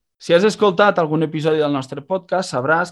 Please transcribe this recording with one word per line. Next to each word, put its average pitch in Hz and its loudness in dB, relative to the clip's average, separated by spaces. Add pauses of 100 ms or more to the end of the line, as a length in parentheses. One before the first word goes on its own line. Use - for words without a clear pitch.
(160)
Si - -4
has 180 4
escoltat 202 2
algun 160 0
episodi 156 -2
del 147 0
nostre 135 -8
podcast, 185 -6
sabràs 156 0